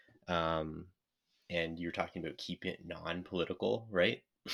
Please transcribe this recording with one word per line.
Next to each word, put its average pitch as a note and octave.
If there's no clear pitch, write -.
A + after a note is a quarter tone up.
Um, D#2+
and E2
you're E2+
talking E2+
about D2
keep -
it -
non-political, F2+
right? G2